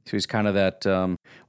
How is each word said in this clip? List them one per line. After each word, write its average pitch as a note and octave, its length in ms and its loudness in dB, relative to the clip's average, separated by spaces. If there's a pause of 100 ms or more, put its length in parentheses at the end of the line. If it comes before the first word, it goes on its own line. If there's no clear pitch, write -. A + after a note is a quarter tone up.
So - 60 -20
he's G2+ 140 -2
kind G#2+ 220 0
of G2+ 60 2
that, F#2+ 320 0
um, F#2 300 0 (340)